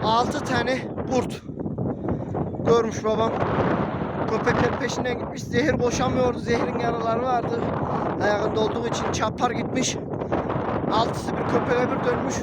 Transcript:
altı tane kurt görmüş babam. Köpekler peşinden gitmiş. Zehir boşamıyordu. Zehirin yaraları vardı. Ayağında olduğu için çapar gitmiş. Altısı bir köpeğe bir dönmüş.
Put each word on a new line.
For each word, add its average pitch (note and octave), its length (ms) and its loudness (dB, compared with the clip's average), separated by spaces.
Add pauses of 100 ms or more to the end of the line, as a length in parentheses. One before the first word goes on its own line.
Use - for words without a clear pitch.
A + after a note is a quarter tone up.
altı A#3 360 4
tane B3 400 0 (320)
kurt - 300 0 (1200)
görmüş A3+ 380 2
babam. A3 280 2 (960)
Köpekler A3+ 500 2
peşinden B3 400 -2
gitmiş. - 240 -6
Zehir B3 360 2
boşamıyordu. B3 600 2
Zehirin A#3+ 400 0
yaraları A#3 440 0
vardı. B3 380 0 (640)
Ayağında G#3 360 2
olduğu A3 280 0
için A3 240 -2
çapar A#3+ 400 0
gitmiş. - 460 0 (960)
Altısı - 380 0
bir - 220 -2
köpeğe B3 380 2
bir B3+ 140 0
dönmüş. B3 380 0